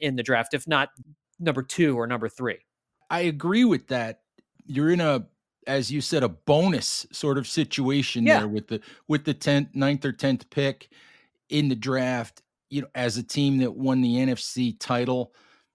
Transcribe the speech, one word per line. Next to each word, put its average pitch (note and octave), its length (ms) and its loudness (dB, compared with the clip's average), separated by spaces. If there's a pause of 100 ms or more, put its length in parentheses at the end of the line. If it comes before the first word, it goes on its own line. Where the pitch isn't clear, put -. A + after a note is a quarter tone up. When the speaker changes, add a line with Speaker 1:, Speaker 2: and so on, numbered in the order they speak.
Speaker 1:
in C#3 160 -2
the A#2+ 80 -4
draft, A#2 300 0
if C#3 120 -6
not C#3+ 220 2 (500)
number D3 240 -2
two D3 340 0
or A#2 120 -2
number A#2 200 -4
three. A#2 300 -6 (540)
Speaker 2:
I F3 100 -2
agree F3 420 2
with G3 240 2
that. A#2 320 -4 (460)
You're D3 260 2
in F3 80 4
a, C#3 260 2 (400)
as C3+ 240 -2
you C#3+ 100 -2
said, D3 220 0
a B2 60 2
bonus D3+ 840 0
sort C#3 280 -2
of B2+ 100 -6
situation C3+ 760 0
Speaker 1:
Yeah. E3 140 6
Speaker 2:
there G#2+ 100 -2
with G#2 200 -6
the, A2 120 -6 (280)
with D3+ 160 0
the D3+ 100 -2
tenth, C#3+ 400 0
ninth C#3 300 0
or C3+ 80 -2
tenth C3+ 360 -2
pick C#3 400 -4 (600)
in D3+ 200 0
the C3 60 0
draft, B2+ 640 -4 (280)
you C#3 140 -4
know, - 120 -12
as A#2+ 220 -2
a A#2+ 80 -4
team C#3 340 2
that B2+ 160 0
won C3 260 0
the B2 200 2
N C3 80 2
F B2 100 -2
C B2 360 -4
title, B2 600 -2 (400)